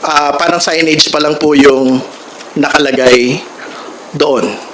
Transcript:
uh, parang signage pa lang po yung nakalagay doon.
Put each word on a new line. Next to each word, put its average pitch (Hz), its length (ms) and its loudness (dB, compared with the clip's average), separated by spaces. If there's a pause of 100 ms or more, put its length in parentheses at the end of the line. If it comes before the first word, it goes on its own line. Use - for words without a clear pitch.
uh, 147 320 0
parang 170 240 0
signage 160 480 0
pa - 80 -2
lang 151 240 0
po 151 160 2
yung 135 400 4 (640)
nakalagay 131 800 2 (760)
doon. 147 360 0 (220)